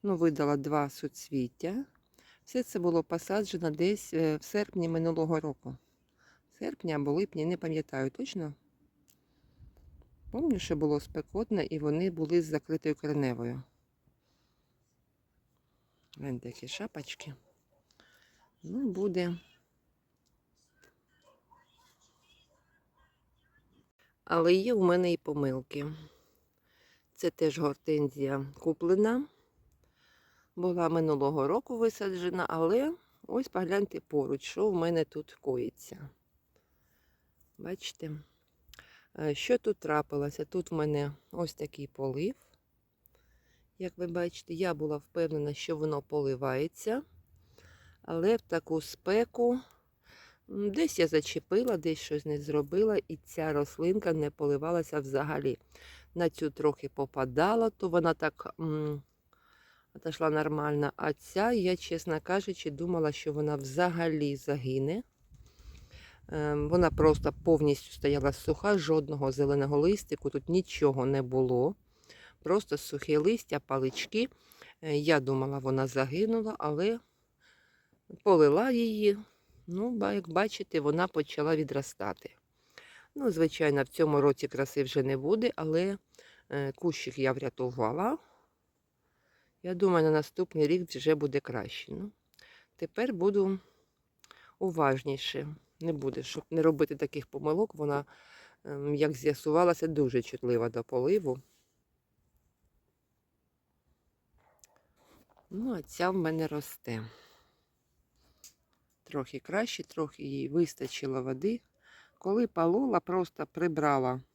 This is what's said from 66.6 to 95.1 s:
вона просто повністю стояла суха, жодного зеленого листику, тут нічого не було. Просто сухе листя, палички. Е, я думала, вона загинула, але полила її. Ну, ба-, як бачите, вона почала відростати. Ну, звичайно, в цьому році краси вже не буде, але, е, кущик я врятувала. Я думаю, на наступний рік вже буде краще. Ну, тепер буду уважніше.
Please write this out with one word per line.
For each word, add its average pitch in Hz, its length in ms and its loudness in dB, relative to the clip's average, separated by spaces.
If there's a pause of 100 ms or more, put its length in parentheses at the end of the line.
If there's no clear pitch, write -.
вона 175 220 6
просто 151 420 4 (100)
повністю 151 480 4
стояла 143 420 0
суха, 196 440 0
жодного 147 540 0
зеленого 143 460 2
листику, 156 520 0
тут - 200 -6
нічого 143 560 2
не 135 160 2
було. 127 540 2 (640)
Просто 170 380 0
сухе 147 400 -2
листя, 165 420 2
палички. 135 680 -2 (540)
Е, 156 160 0
я 151 220 4
думала, 135 400 -2
вона 131 280 0
загинула, 196 720 0
але 180 400 0 (1200)
полила 180 480 8
її. 214 460 2 (500)
Ну, 196 240 -4
ба-, 202 220 -2
як 180 160 -4
бачите, 185 500 0
вона 156 280 2
почала 156 480 0
відростати. - 720 -4 (840)
Ну, 262 160 0
звичайно, 156 520 2
в - 40 -2
цьому 151 340 4
році 139 260 4
краси 135 360 -2
вже 131 200 0
не 135 140 0
буде, 214 380 0
але, 170 420 0 (520)
е, 139 220 -4
кущик - 480 -4
я 131 120 4
врятувала. 127 840 -2 (1500)
Я 180 80 -4
думаю, 175 320 6
на 156 60 8
наступний 156 560 2
рік 170 220 2
вже 147 260 4
буде 143 240 0
краще. - 520 -8
Ну, 185 200 -10 (640)
тепер 226 380 -4
буду 190 460 2 (1000)
уважніше. 143 960 -2 (240)